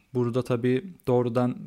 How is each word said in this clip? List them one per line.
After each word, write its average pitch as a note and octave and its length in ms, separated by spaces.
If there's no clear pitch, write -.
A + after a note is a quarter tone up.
Burada B2 300
tabii B2+ 480
doğrudan B2 500